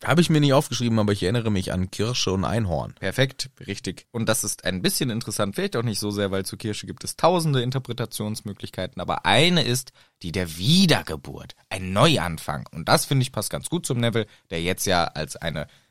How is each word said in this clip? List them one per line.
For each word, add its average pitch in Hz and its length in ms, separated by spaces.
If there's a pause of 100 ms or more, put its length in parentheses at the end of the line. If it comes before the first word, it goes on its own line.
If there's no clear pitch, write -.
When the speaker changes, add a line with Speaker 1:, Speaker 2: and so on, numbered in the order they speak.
Speaker 1:
Habe 160 180
ich 160 80
mir 156 120
nicht 139 120
aufgeschrieben, 120 460
aber 104 140
ich 101 100
erinnere 113 260
mich 92 220
an 92 180
Kirsche 110 420
und 95 120
Einhorn. 80 560
Speaker 2:
Perfekt, 127 500 (160)
richtig. - 460
Und 113 180
das 107 140
ist - 220
ein 92 180
bisschen 180 260
interessant, 104 460
vielleicht 196 220
auch 117 60
nicht 110 160
so 104 120
sehr, 101 200
weil 98 140
zu 101 120
Kirsche 104 280
gibt - 200
es - 100
tausende 160 480
Interpretationsmöglichkeiten, 107 1400
aber 80 240
eine 151 380
ist 123 300 (280)
die 85 120
der 85 240
Wiedergeburt, 104 960 (140)
ein 95 240
Neuanfang. 87 760
Und 80 180
das, 135 160
finde 135 180
ich, - 80
passt - 180
ganz - 200
gut 180 160
zum 127 140
Neville, 113 280 (240)
der 82 100
jetzt 90 240
ja 87 200
als - 320
eine 78 300 (240)